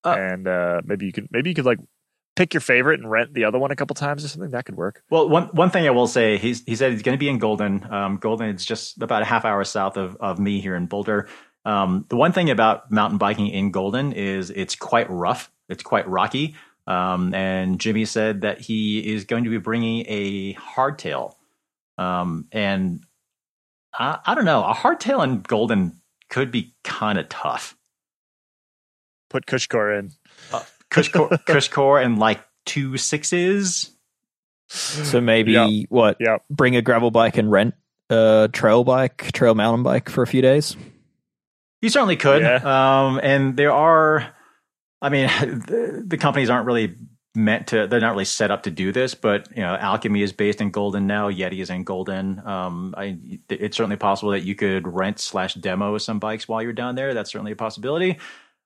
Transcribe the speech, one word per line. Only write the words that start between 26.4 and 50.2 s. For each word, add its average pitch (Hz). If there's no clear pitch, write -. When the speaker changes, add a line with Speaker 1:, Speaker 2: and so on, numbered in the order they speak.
Speaker 1:
be 117
kinda 104
tough. -
Speaker 2:
Put -
Cushcore 110
in. 98
Speaker 1:
Uh, -
Cushcore, -
Speaker 2:
<laughs> 170
Speaker 1:
Cushcore 139
and, 117
like, 107
two 135
sixes. 180
Speaker 3:
So 143
maybe 113
Speaker 2:
Yeah. 117
Speaker 3:
what? 110
Speaker 2:
Yeah. 110
Speaker 3:
Bring 131
a 120
gravel 117
bike 113
and 107
rent 104
a 110
trail 117
bike, 127
trail 117
mountain 117
bike 127
for 131
a 120
few 127
days. 135
Speaker 1:
You 226
certainly 214
could. 139
Speaker 2:
Yeah. 120
Speaker 1:
Um, 131
and 135
there 143
are, 156
I 139
mean, 139
<laughs> -
the, 135
the 165
companies 139
aren't 120
really 113
meant 110
to, 107
they're 120
not 113
really 98
set -
up 101
to 104
do 92
this, 127
but, 104
you 113
know, 90
Alchemy 101